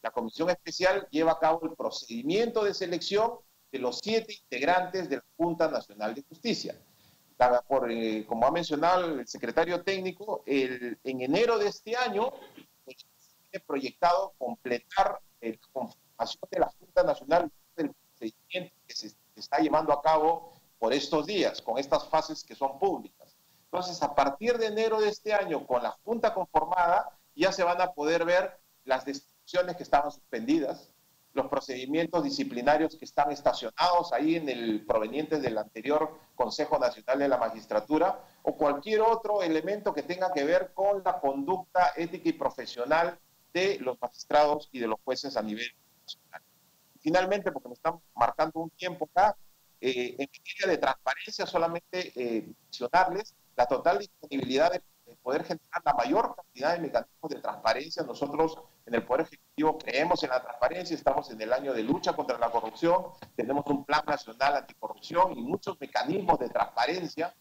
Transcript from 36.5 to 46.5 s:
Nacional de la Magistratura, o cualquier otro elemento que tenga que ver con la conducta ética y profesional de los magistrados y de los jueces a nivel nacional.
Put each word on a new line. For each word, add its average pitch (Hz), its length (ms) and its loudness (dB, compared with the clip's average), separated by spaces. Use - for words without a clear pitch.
Nacional 123 400 0
de 139 100 2
la 127 80 4
Magistratura, 113 880 0
o - 140 -2
cualquier 156 460 0
otro 220 400 2
elemento 180 500 0
que 147 100 -4
tenga 180 300 -2
que 147 120 0
ver 180 280 2
con 196 320 0
la 185 160 0
conducta 170 760 0
ética 170 320 -2
y 160 40 2
profesional 143 840 -2
de 190 280 0
los 127 200 -4
magistrados - 720 2
y 131 60 -10
de 117 80 -2
los 110 180 -2
jueces 131 320 -4
a 110 60 0
nivel 110 260 -6
nacional. - 400 -18